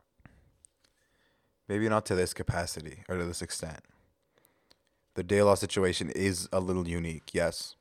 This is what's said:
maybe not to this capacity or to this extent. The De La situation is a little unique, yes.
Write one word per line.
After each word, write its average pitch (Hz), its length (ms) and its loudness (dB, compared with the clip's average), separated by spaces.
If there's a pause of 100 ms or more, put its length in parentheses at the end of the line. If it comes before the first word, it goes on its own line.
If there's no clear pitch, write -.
(1700)
maybe 104 180 0
not 107 200 2
to 98 80 0
this 90 180 0
capacity 85 760 -6
or 90 100 -4
to 87 60 -2
this 87 180 -6
extent. - 380 -10 (1300)
The 92 100 -4
De 101 180 4
La 101 140 8
situation 92 540 0
is 90 420 0
a 95 80 0
little 92 280 0
unique, 82 460 -6
yes. 85 480 -2